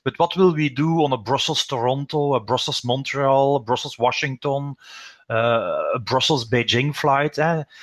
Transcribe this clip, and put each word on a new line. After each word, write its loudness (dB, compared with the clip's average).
but -4
what 0
will 6
we 0
do 2
on 2
a 0
Brussels -2
Toronto, 0
a 2
Brussels -2
Montreal, 2
a -2
Brussels -4
Washington, -2
uh, 0
a -4
Brussels 0
Beijing 0
flight? 0
Eh? 0